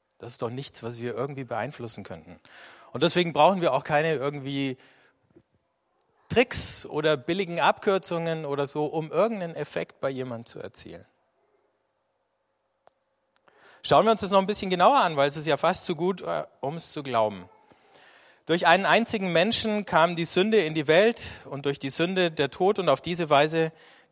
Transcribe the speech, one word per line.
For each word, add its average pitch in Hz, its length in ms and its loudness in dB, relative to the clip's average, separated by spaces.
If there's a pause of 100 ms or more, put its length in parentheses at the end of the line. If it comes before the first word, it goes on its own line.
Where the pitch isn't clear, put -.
(180)
Das 120 140 -16
ist - 100 -12
doch 117 80 -4
nichts, 131 320 -12
was 120 160 -10
wir 117 160 -8
irgendwie 135 300 -8
beeinflussen 117 580 -8
könnten. 85 380 -18 (520)
Und 127 100 -8
deswegen 170 300 2
brauchen 175 280 4
wir 156 140 0
auch 139 100 -2
keine 156 300 0
irgendwie 139 640 -4 (1500)
Tricks - 580 2
oder 151 300 0
billigen 170 440 -4
Abkürzungen 165 880 0
oder 139 200 -2
so, 151 200 -4
um 156 240 -6
irgendeinen 180 440 -2
Effekt - 460 -8
bei 139 80 -4
jemandem 127 380 -8
zu - 140 -14
erzielen. 87 440 -16 (2750)
Schauen 147 220 6
wir 226 80 6
uns 220 100 -2
das 190 80 -6
noch 196 100 4
ein 190 60 2
bisschen 202 240 -2
genauer 190 280 6
an, 175 180 2
weil 139 120 4
es 143 80 -6
ist 156 100 -8
ja 147 100 2
fast 170 280 0
zu 175 100 -4
gut, 180 280 -4
äh, 165 220 -4 (160)
um 143 160 -6
es - 160 -10
zu 151 100 -8
glauben. 107 460 0 (1000)
Durch 175 200 2
einen 180 200 6
einzigen 190 460 2
Menschen 208 520 0
kam 170 320 2
die 165 80 -2
Sünde 208 340 2
in 156 160 0
die 151 120 -2
Welt 196 400 4 (180)
und 139 220 -8
durch 143 120 -2
die 135 120 -6
Sünde 175 400 0
der 151 200 -2
Tod 196 280 0
und 180 100 -2
auf 135 120 4
diese 170 280 -4
Weise 156 440 4 (400)